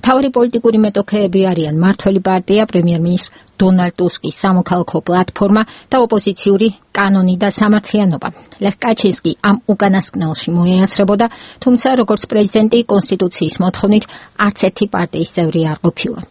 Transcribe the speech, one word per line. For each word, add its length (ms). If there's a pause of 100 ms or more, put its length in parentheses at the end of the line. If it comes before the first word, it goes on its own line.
მთავარი 320
პოლიტიკური 480
მეტოქეები 640
არიან 320
მმართველი 400
პარტია, 480
პრემიერ-მინისტრ 640 (300)
დონალდ 360
ტუსკის 400
სამოქალაქო 640
პლატფორმა 600 (260)
და 160
ოპოზიციური 640 (240)
კანონი 480
და 160
სამართლიანობა. 720 (320)
ლეხ 240
კაჩინსკი 480 (160)
ამ 160
უკანასკნელში 920
მოეასრებოდა, 680 (380)
თუმცა 240 (120)
როგორც 300
პრეზიდენტი 480 (140)
კონსტიტუციის 720
მოთხოვნით 400 (400)
არც 140 (100)
ერთი 240
პარტიის 440
წევრი 240 (120)
არ 80
ყოფილა. 400 (100)